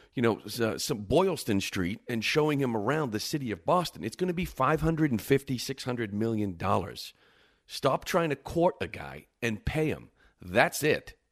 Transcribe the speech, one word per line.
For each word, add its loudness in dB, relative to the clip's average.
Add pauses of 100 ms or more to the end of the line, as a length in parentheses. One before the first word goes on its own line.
(160)
you 2
know, 4
s-, -8
uh, 0
some -4
Boylston 2
Street -2 (100)
and -2
showing 2
him 0
around 0
the -2
city -4
of -6
Boston. 0
It's -6
gonna -2
be -4
five 0
hundred 2
and 2
fifty, 0
six -8
hundred -4
million 0
dollars. -2 (540)
Stop -2
trying 2
to -2
court 2
a -2
guy -14 (160)
and -4
pay 0
him. -6 (320)
That's 2
it. 0 (180)